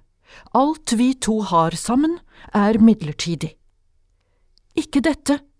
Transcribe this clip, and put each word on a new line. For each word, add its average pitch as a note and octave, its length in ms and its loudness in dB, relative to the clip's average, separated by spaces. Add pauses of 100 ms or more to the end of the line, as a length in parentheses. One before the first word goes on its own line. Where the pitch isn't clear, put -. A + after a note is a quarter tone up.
(540)
Alt C#4+ 400 0
vi B3 220 0
to A3 260 -4
har E3+ 320 0
sammen, D4 460 -2 (340)
er G#3 240 2
midlertidig.» E3+ 800 0 (1200)
«Ikke C#4+ 240 -2
dette», C#4+ 380 -2 (200)